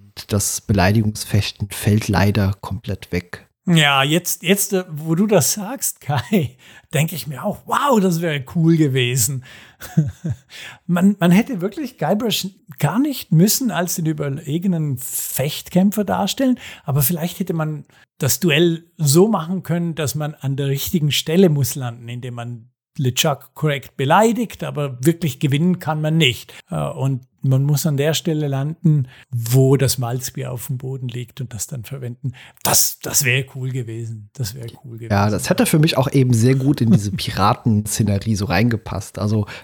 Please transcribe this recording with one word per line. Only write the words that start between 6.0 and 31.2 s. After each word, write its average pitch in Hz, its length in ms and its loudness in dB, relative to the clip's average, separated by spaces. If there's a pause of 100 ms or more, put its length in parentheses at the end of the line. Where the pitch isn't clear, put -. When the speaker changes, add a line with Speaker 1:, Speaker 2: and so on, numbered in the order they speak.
Speaker 2:
<laughs> - 0 -
Kai, 147 560 -2 (360)
denk 156 200 0
ich - 140 -10
mir 143 180 -10
auch, 202 200 -4
wow, 269 360 2
das 180 200 2
wäre 151 220 -2 (120)
cool 165 200 4
gewesen. 131 680 0 (340)
<laughs> - 160 -8 (920)
Man, 175 340 2
man 175 120 4
hätte 185 300 2
wirklich 226 360 -6
Guybrush 208 500 -2 (320)
gar 160 200 0
nicht 285 320 -2
müssen 208 400 4
als 170 240 -2
den 165 100 -4
überlegenen 151 920 -2
Fechtkämpfer - 1040 -2
darstellen, 202 560 0 (240)
aber 143 180 0
vielleicht 170 380 -2
hätte 180 140 -4
man 156 320 -4 (320)
das 147 220 0
Duell 165 460 2 (120)
so 165 300 6
machen 180 360 -2
können, 170 320 -4
dass 147 200 -4
man 151 200 -6
an 135 200 -4
der 139 120 -2
richtigen 143 440 0
Stelle 170 380 4
muss 143 260 0
landen, 123 320 -10
indem 123 280 -10
man 120 320 -10 (300)
LeChuck 131 560 0
korrekt 147 420 -4
beleidigt, 202 680 2
aber 135 380 -6
wirklich 165 360 0
gewinnen 160 400 2
kann 151 220 -4
man 156 160 0
nicht. 139 360 2 (160)
Äh, 170 60 -8 (140)
und 135 320 -4 (200)
man 135 220 2
muss 143 240 0
an 147 100 0
der 147 160 0
Stelle 151 340 -2
landen, 143 600 0 (240)
wo 131 460 4
das 127 200 0
Malzbier 127 540 -8
auf 120 160 -10
dem 131 100 -4
Boden 131 300 -8
liegt 123 340 -10